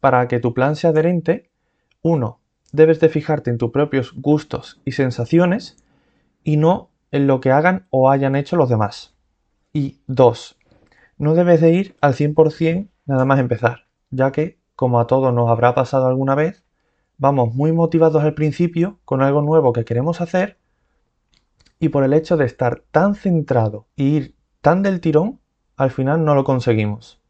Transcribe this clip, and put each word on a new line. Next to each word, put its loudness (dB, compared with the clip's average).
Para 2
que -2
tu -2
plan 0
sea 0
adherente, -2
uno, -2
debes 4
de 4
fijarte -4
en -4
tus -2
propios -2
gustos -4
y -8
sensaciones -2
y -2
no 0
en -2
lo 0
que 0
hagan 0
o 2
hayan 0
hecho -4
los 2
demás. -4
Y -6
dos, 0
no 0
debes 4
de 4
ir -2
al 2
cien -2
por 4
cien -4
nada 0
más 2
empezar, -2
ya 0
que, -6
como 0
a 0
todos 0
nos 0
habrá 2
pasado -2
alguna -2
vez, -4
vamos 0
muy 0
motivados 2
al 0
principio -4
con -4
algo 2
nuevo 2
que -4
queremos -4
hacer -4
y 0
por 0
el 2
hecho 0
de 0
estar -4
tan 0
centrado -2
e -2
ir -2
tan 2
del -2
tirón, 0
al -2
final -2
no 2
lo 2
conseguimos. -2